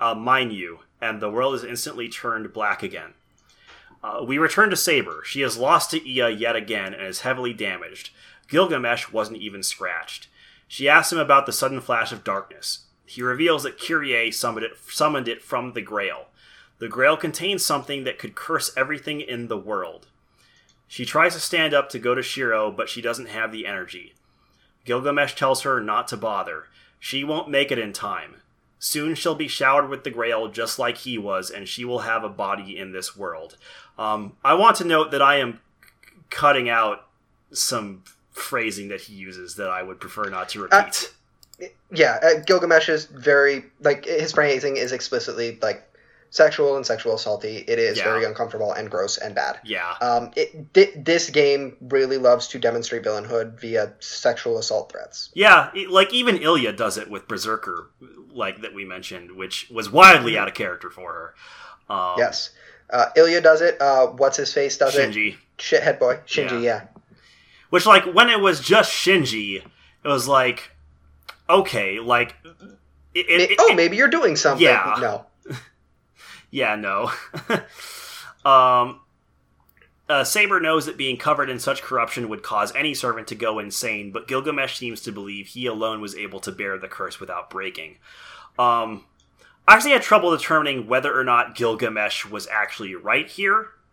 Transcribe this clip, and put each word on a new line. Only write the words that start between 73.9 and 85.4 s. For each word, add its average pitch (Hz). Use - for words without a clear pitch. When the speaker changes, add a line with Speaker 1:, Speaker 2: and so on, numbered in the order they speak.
Speaker 2:
you're 262
doing 240
something. 147
Speaker 1:
Yeah. 101
Speaker 2:
No. 110
Speaker 1:
<laughs> 131
Yeah, 117
no. 104
<laughs> 226
Um, 127
uh, 139
Saber 196
knows 156
that 156
being 131
covered 143
in 127
such 135
corruption 120
would 107
cause 104
any 143
servant 117
to 117
go 110
insane, 104
but 113
Gilgamesh 135
seems 117
to 117
believe 101